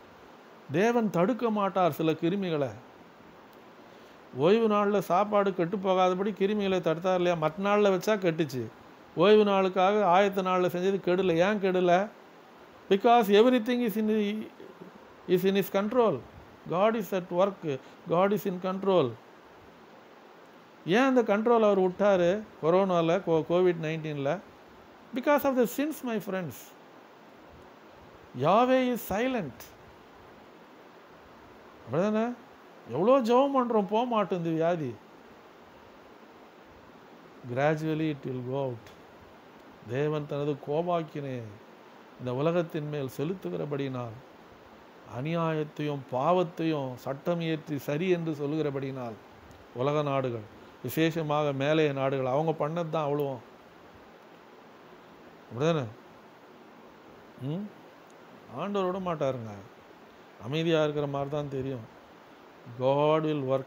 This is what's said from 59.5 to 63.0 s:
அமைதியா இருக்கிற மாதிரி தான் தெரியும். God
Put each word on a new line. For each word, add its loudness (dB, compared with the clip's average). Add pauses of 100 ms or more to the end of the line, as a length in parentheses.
அமைதியா 0
இருக்கிற -2
மாதிரி -4
தான் -6
தெரியும். -8 (840)
God 2